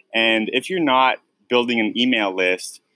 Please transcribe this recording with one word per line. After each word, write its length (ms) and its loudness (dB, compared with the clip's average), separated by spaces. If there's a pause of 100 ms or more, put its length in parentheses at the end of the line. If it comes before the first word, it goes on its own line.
(120)
And 420 0
if 180 -4
you're 80 -2
not 400 2 (300)
building 300 2
an 160 -2
email 380 0
list 480 -2 (140)